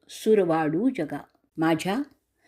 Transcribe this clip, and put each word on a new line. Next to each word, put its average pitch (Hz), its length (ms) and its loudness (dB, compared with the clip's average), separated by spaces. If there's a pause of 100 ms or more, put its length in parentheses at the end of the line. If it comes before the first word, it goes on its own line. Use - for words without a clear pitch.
सुरवाडू 170 880 2
जगा." 147 260 -6 (340)
माझ्या 165 400 0 (500)